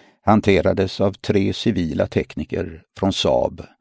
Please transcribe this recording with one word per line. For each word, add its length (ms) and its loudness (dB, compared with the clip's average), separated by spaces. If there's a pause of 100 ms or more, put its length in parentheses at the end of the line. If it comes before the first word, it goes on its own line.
(240)
hanterades 800 2
av 120 0
tre 400 0
civila 540 -2
tekniker 760 -6 (140)
från 160 0
Saab 480 0 (200)